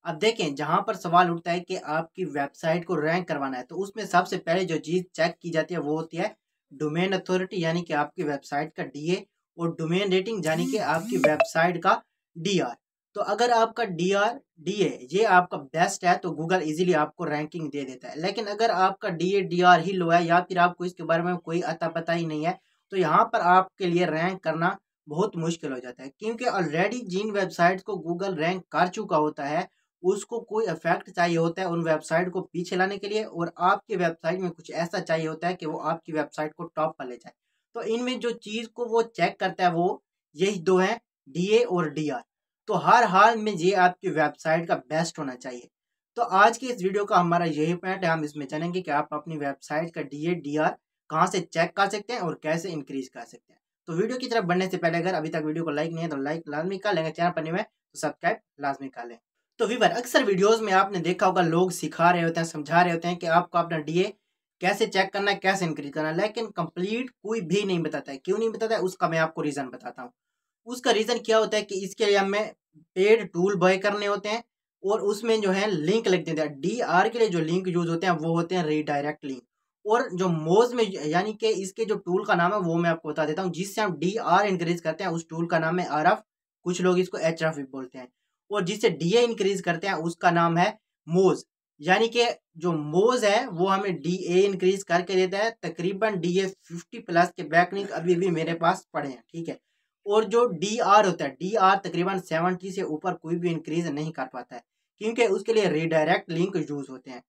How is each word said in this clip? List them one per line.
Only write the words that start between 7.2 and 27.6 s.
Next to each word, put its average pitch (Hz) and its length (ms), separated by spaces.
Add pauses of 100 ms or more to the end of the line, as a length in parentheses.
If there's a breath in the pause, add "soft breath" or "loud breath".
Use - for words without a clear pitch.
यानी 165 180
कि 170 140
आपकी 151 300
वेबसाइट 147 500
का 170 100
डीए, 160 400 (320)
और 165 180
डोमेन 180 360
रेटिंग, 190 340
यानी 165 220
कि 214 100 (160)
आपकी 202 260
वेबसाइट 165 640
का 208 180 (340)
डीआर। 165 420 (380)
तो 202 140
अगर 240 240
आपका 226 300 (120)
डीआर, 196 440 (220)
डीए 156 500
ये 202 220
आपका 180 240
बेस्ट 160 480
है 180 120
तो 160 200
Google 165 320
ईजीली 175 320
आपको 156 260
रैंकिंग 151 440
दे 143 140
देता 127 220
है, 147 140
लेकिन 202 260
अगर 208 320
आपका 190 320
डीए, 180 320
डीआर 175 380
ही 196 140
लो 170 160
है 170 140
या 170 160
फिर 180 200
आपको 175 240
इसके 180 200
बारे 165 180
में 180 140
कोई 170 320
अता 170 220
पता 165 240
ही 170 120
नहीं 151 180
है, 180 140 (320 soft breath)
तो 196 60
यहाँ 180 280
पर 226 160
आपके 185 460
लिए 175 200
रैंक 170 360
करना 165 340 (300)
बहुत 180 300
मुश्किल 160 340
हो 127 80
जाता 127 240
है, 139 80
क्योंकि 226 360
already 196 600
जिन 196 240
वेबसाइट्स 185 520